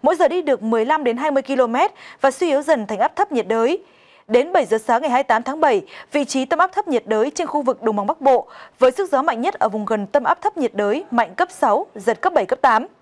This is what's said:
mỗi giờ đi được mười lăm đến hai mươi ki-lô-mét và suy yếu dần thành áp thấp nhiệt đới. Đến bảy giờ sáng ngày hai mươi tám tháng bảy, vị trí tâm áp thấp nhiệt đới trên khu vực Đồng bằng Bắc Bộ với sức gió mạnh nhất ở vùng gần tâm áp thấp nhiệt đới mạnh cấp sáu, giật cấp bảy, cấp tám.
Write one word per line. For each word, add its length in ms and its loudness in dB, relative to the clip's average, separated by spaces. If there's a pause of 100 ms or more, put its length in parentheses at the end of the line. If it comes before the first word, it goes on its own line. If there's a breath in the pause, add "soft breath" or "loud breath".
mỗi 140 4
giờ 120 4
đi 140 0
được 220 -2
mười 220 0
lăm 180 0
đến 140 -2
hai 140 -2
mươi 120 0
ki-lô-mét 480 0 (300 loud breath)
và 100 2
suy 160 -2
yếu 140 0
dần 260 0
thành 120 -6
áp 160 0
thấp 160 -2
nhiệt 160 -2
đới. 360 0 (440 soft breath)
Đến 260 0
bảy 120 2
giờ 120 0
sáng 240 0
ngày 100 -2
hai 80 2
mươi 40 0
tám 200 0
tháng 160 -6
bảy, 220 2 (300 loud breath)
vị 140 0
trí 200 -4
tâm 140 -4
áp 120 2
thấp 160 -4
nhiệt 180 -2
đới 260 0
trên 160 -6
khu 140 -4
vực 220 -2
Đồng 120 0
bằng 120 -4
Bắc 140 -4
Bộ 260 2 (320 loud breath)
với 120 6
sức 200 -4
gió 100 0
mạnh 200 -2
nhất 120 -2
ở 160 -2
vùng 160 -6
gần 220 -4
tâm 160 0
áp 180 0
thấp 160 -4
nhiệt 160 -2
đới 380 -2
mạnh 240 0
cấp 160 0
sáu, 340 0 (100)
giật 260 -2
cấp 120 0
bảy, 120 2
cấp 160 -4
tám. 240 2 (160)